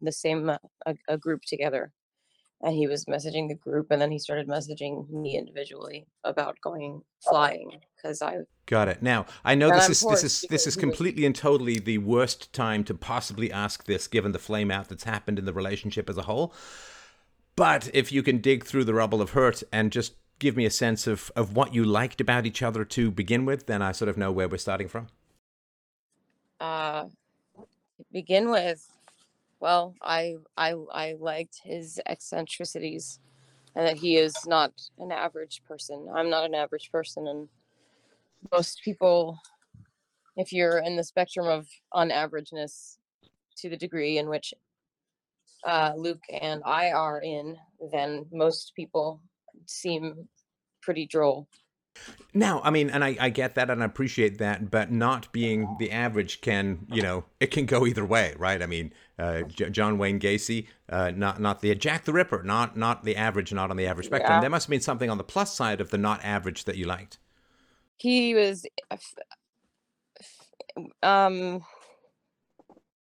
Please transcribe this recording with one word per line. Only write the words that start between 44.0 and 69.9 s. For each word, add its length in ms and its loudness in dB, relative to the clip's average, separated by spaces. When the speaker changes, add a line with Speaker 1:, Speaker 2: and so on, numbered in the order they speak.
Speaker 1:
in 100 0
which, 260 -6
uh, 320 2
Luke 260 -6
and 240 -6
I 280 2
are 280 0
in, 360 -8
then 400 -4
most 460 0
people 440 -4
seem 600 -6
pretty 240 -4
droll. 440 2
Speaker 2:
Now, 300 4
I 80 4
mean, 200 4
and 140 2
I, 160 2
I 80 4
get 280 -2
that 140 4
and 120 0
I 40 2
appreciate 520 2
that, 320 -2
but 220 2
not 400 0
being 480 0
the 100 -2
average 500 -2
can, 500 0
you 120 0
know, 220 -2
it 100 2
can 160 0
go 200 4
either 180 0
way, 340 2
right? 240 0
I 40 -4
mean, 280 -4
uh, 240 -2
J-, 280 -4
John 280 2
Wayne 220 0
Gacy, 480 0
uh, 220 0
not, 300 -2
not 200 0
the, 140 4
Jack 300 -2
the 80 -2
Ripper, 320 2
not, 320 0
not 280 0
the 120 0
average, 360 0
not 180 0
on 60 -6
the 120 0
average 180 -4
spectrum. 300 4
Speaker 1:
Yeah. 40 6
Speaker 2:
There 80 2
must 180 0
have 40 -4
been 100 2
something 300 -2
on 80 -2
the 60 -6
plus 300 -2
side 260 0
of 100 -6
the 80 0
not 260 0
average 400 -4
that 120 -4
you 100 -4
liked. 320 -8
Speaker 1:
He 340 2
was, 320 2
uh, 40 -8
f-, 200 -16